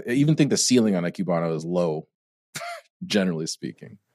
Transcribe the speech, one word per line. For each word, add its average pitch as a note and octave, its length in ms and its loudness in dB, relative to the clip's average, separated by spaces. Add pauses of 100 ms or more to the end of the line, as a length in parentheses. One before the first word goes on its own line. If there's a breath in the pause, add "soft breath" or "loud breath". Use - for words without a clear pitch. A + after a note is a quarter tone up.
I - 40 -2
even D3 240 4
think D3 140 4
the G#2 60 2
ceiling A2 400 4
on F2 80 0
a F2 60 -2
Cubano E2+ 440 -2
is D#2 100 -6
low, E2+ 420 -2 (480)
<laughs> - 500 -12
generally F2+ 440 0
speaking. - 500 -12 (160)